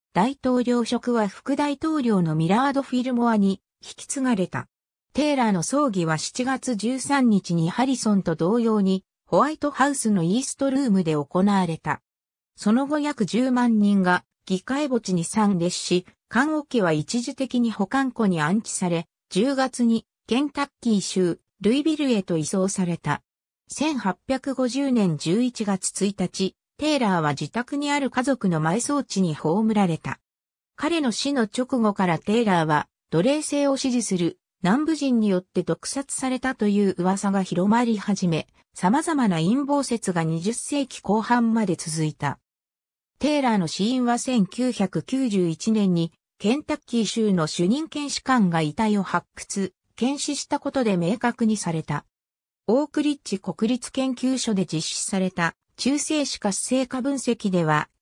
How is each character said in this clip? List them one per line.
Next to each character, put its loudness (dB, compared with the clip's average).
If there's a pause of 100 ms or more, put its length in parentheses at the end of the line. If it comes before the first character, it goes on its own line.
(140)
大 0
統 0
領 0
職 -2
は 2
副 -4
大 -2
統 -2
領 2
の 0
ミ 0
ラ 2
ー -2
ド・ 0
フ -6
ィ 0
ル -2
モ 2
ア 2
に 2 (240)
引 -18
き -18
継 -6
が 2
れ 0
た。 -8 (460)
テ 2
イ 0
ラ 2
ー 4
の 0
葬 2
儀 -2
は 0
七 -6
月 -2
十 -2
三 2
日 2
に 2
ハ 0
リ 0
ソ 0
ン 4
と -2
同 2
様 2
に、 0 (220)
ホ 2
ワ 2
イ -6
ト -2
ハ 2
ウ -2
ス 0
の 2
イ 2
ー -4
ス -8
ト 2
ル 0
ー 2
ム 4
で 0
行 -2
わ 4
れ -4
た。 -6 (520)
そ 0
の 2
後 -2
約 -2
十 0
万 2
人 4
が 2 (200)
議 -2
会 -4
墓 0
地 -2
に 0
参 0
列 0
し、 -2 (220)
棺 0
桶 -2
は 2
一 -2
時 -6
的 -4
に 0
保 -2
管 -2
庫 -2
に 2
安 2
置 -12
さ -4
れ、 -2 (240)
十 2
月 -2
に 2 (220)
ケ 0
ン 0
タ -6
ッ -4 (120)
キ 0
ー 2
州 -2 (180)
ル 2
イ 0
ビ 0
ル 0
へ 2
と -2
移 -2
送 0
さ -2
れ -2
た。 -4 (460)
千 -2
八 -4 (120)
百 -4
五 0
十 -2
年 2
十 0
一 -2
月 -2 (160)
一 -2
日、 -2 (220)
テ 0
イ 2
ラ 2
ー -
は 0
自 -6
宅 -6
に -4
あ 0
る -2
家 -2
族 0
の 2
埋 0
葬 -2
地 -4
に 0
葬 0
ら 2
れ 0
た。 -8 (560)
彼 0
の 2
死 -2
の 2
直 -2
後 2
か 2
ら 2
テ 0
イ 2
ラ 4
ー 2
は 2 (220)
奴 2
隷 2
制 0
を 2
支 -2
持 0
す -2
る -2 (240)
南 2
部 0
人 2
に 2
よ 2
っ -14
て -4
毒 -4
殺 -8
さ -4
れ -2
た -4
と 0
い 4
う -2
噂 0
が 0
広 0
ま 4
り 0
始 -2
め、 -2 (260)
様 2
々 0
な 2
陰 0
謀 0
説 -4
が 0
二 -2
十 -4
世 -4
紀 -16
後 0
半 2
ま 2
で 0
続 -4
い -2
た。 -6 (800)
テ 0
イ 0
ラ 2
ー 2
の 0
死 -2
因 0
は 0
千 0
九 -2
百 -2
九 -2
十 2
一 -2
年 2
に 0 (260)
ケ 0
ン -6
タ -4
ッ -6
キ -2
ー 0
州 0
の 2
主 -2
任 0
検 -8
視 -8
官 2
が 0
遺 -2
体 0
を 0
発 -4
掘、 -8 (200)
検 -2
視 -4
し -10
た -2
こ -6
と 0
で 2
明 0
確 -2
に 2
さ -4
れ -4
た。 -4 (640)
オ 2
ー -12
ク -2
リ 0
ッ -20
ジ -6
国 -2
立 -4
研 -2
究 -2
所 -2
で 2
実 -4
施 -6
さ -2
れ 0
た -2 (240)
中 0
性 0
子 -8
活 -2
性 -2
化 -6
分 -2
析 -2
で 2
は、 0 (120)